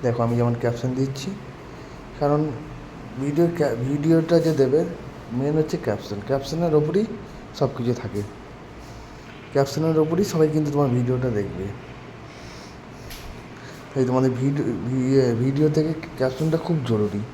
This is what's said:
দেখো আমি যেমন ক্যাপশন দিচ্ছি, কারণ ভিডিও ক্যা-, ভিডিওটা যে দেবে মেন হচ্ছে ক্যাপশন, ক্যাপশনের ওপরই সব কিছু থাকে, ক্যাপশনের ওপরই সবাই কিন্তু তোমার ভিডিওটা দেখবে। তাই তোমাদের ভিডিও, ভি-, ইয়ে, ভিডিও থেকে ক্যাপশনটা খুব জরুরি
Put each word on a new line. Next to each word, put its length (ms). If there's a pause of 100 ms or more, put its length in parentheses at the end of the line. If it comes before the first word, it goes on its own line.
দেখো 220
আমি 140
যেমন 220
ক্যাপশন 360
দিচ্ছি, 300 (880)
কারণ 220 (840)
ভিডিও 240 (100)
ক্যা-, 200 (120)
ভিডিওটা 480 (100)
যে 160
দেবে 180 (580)
মেন 220
হচ্ছে 160 (100)
ক্যাপশন, 320 (100)
ক্যাপশনের 520
ওপরই 240 (540)
সব 180
কিছু 240
থাকে, 220 (1300)
ক্যাপশনের 520
ওপরই 280
সবাই 220
কিন্তু 200
তোমার 220
ভিডিওটা 320 (100)
দেখবে। 260 (2250)
তাই 200
তোমাদের 200 (100)
ভিডিও, 240 (220)
ভি-, 240
ইয়ে, 160 (180)
ভিডিও 220 (100)
থেকে 160 (260)
ক্যাপশনটা 480
খুব 100 (140)
জরুরি 300 (140)